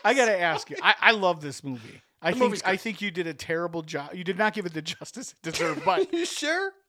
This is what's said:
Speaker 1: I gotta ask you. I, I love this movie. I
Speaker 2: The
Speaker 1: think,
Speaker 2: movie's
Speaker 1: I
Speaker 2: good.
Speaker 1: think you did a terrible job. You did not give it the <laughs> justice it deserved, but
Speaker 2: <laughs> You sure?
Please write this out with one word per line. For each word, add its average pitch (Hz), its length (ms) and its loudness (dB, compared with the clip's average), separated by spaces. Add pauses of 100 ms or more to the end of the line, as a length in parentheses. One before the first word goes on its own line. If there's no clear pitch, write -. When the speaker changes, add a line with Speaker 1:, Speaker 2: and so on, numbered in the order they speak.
Speaker 1:
I 220 100 6
gotta 226 260 4
ask 165 300 0
you. - 120 -10
I, 202 180 8
I 202 100 8
love 180 320 4
this 143 200 -8
movie. 123 380 -10 (220)
I 160 80 0
Speaker 2:
The 226 80 0
Speaker 1:
think, 254 60 4
Speaker 2:
movie's 208 180 2
Speaker 1:
I 185 100 2
Speaker 2:
good. 190 80 -2
Speaker 1:
think 214 220 -6
you 202 80 -2
did 170 160 -4
a 160 80 -6
terrible 170 480 -4
job. 151 320 -8
You 180 100 -8
did 180 140 -2
not 214 160 2
give 202 100 -4
it 175 80 -6
the 156 100 -6
<laughs> 165 140 -8
justice - 360 -14
it - 100 -20
deserved, 160 420 -4
but 190 280 2
Speaker 2:
<laughs> - 20 -
You 339 100 0
sure? 349 480 -2 (160)